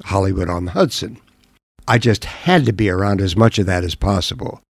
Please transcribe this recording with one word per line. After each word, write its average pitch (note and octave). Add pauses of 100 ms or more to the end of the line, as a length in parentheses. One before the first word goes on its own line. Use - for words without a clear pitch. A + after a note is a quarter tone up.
Hollywood F#2+
on F2
the F2
Hudson. D#3 (680)
I A2+
just A2
had E3+
to A2
be G2+
around G2
as F#2
much A2+
of G2
that F2+
as E2+
possible. - (120)